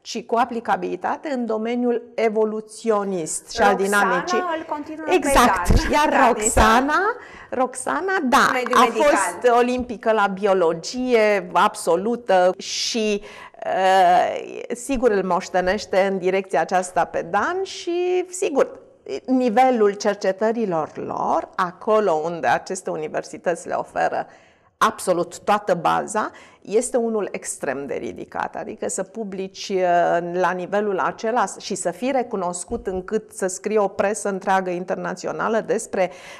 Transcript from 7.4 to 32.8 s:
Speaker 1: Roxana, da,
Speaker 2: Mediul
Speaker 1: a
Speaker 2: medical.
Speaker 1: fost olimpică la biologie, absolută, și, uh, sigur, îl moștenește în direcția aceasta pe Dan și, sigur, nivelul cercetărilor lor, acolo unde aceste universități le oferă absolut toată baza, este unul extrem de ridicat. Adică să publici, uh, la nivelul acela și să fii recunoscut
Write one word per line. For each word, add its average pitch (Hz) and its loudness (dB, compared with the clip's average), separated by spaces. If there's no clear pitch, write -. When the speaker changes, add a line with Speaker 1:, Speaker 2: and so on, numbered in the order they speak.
Speaker 1:
Roxana, 269 -2
da, 240 4
Speaker 2:
Mediul 247 0
Speaker 1:
a - 6
Speaker 2:
medical. 226 2
Speaker 1:
fost 233 2
olimpică 247 0
la 214 4
biologie, 196 2
absolută, 185 2
și, 214 -2
uh, 175 4
sigur, 247 0
îl 190 2
moștenește 185 0
în 190 -2
direcția 185 0
aceasta 180 0
pe - -4
Dan 226 -2
și, 359 -2
sigur, 330 -2
nivelul 247 4
cercetărilor 202 -2
lor, 220 -2
acolo 196 0
unde 156 -2
aceste 170 -2
universități 160 -6
le - -4
oferă - -2
absolut 180 -2
toată 202 0
baza, 165 -2
este 233 -2
unul 226 0
extrem - -6
de - -6
ridicat. - -8
Adică 208 -8
să 208 -4
publici, 190 -10
uh, 196 0
la 180 0
nivelul 185 -2
acela 202 -2
și - -8
să 180 -4
fii 247 -4
recunoscut 226 -4